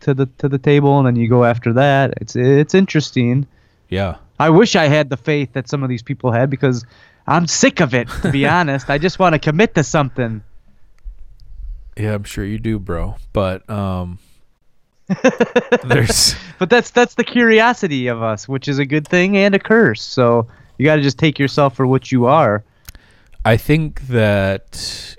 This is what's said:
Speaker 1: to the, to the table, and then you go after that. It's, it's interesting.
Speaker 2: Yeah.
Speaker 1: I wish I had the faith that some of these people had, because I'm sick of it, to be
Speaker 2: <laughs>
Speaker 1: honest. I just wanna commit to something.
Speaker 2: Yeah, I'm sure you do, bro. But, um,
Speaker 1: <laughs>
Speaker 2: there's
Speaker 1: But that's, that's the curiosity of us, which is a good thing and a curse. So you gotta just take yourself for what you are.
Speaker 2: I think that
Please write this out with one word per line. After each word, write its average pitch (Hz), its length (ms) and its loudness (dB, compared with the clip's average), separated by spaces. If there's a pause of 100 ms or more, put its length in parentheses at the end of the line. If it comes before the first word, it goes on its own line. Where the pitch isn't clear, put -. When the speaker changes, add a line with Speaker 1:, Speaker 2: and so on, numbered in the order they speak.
Speaker 1:
to 147 120 -2
the, 135 120 0 (140)
to 151 100 -4
the 139 100 -4
table, 143 400 4
and 139 80 2
then 120 80 2
you 117 120 0
go 123 180 4
after 120 280 0
that. 135 480 2
It's, - 140 -14
it's 139 400 2
interesting. 139 720 0 (420)
Speaker 2:
Yeah. 92 280 -4 (220)
Speaker 1:
I 151 100 4
wish 190 260 4
I 170 120 4
had 147 220 2
the 131 80 -6
faith 147 360 -4
that 131 160 -8
some 143 120 -4
of 131 80 -4
these 120 140 -6
people 135 280 -4
had, 120 200 2
because 127 340 -2 (400)
I'm 160 220 0
sick - 320 0
of 135 160 2
it, 120 120 0 (140)
to 170 100 -2
be 139 160 0
Speaker 2:
<laughs> - 0 -
Speaker 1:
honest. 151 400 0
I 143 120 -2
just 170 180 -4
wanna 165 220 2
commit 160 340 0
to 160 100 2
something. 123 600 -2 (1500)
Speaker 2:
Yeah, 107 160 -4
I'm 101 100 -6
sure 104 220 -8
you 107 140 -6
do, 113 180 -4
bro. 92 380 -6 (180)
But, 95 340 -4
um, 92 520 -6 (880)
Speaker 1:
<laughs> - 760 -2
Speaker 2:
there's 127 520 0 (220)
Speaker 1:
But 180 140 -4
that's, 240 180 2
that's 240 240 0
the 240 100 -4
curiosity 220 840 2
of 117 160 -4
us, 110 240 -6
which 131 200 -6
is 143 120 -2
a 143 60 0
good 147 220 -4
thing 185 300 2
and 196 160 4
a 196 60 0
curse. 196 420 2
So 120 460 0 (300)
you 127 80 0
gotta 151 180 4
just 139 160 -2
take 160 180 0
yourself 139 380 0
for 135 100 0
what 131 260 0
you 120 140 2
are. 120 380 2 (800)
Speaker 2:
I 110 120 6
think 151 500 -2
that 101 1120 -2